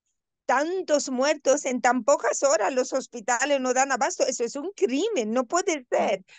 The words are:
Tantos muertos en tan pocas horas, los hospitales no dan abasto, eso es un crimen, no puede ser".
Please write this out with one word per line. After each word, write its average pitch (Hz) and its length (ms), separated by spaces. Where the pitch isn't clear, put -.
Tantos 302 640
muertos 269 560
en 254 160
tan 247 220
pocas 302 400
horas, 294 300
los 254 200
hospitales 262 680
no 254 120
dan 269 180
abasto, 269 360
eso 254 160
es 226 120
un 285 200
crimen, 277 560
no 247 140
puede 339 440
ser". 202 340